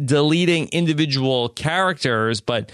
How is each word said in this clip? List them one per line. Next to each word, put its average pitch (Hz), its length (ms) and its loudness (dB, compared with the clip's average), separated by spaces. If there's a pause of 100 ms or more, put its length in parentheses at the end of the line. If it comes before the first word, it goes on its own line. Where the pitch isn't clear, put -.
deleting 156 680 2
individual 139 760 0
characters, 131 960 -2
but 113 320 -4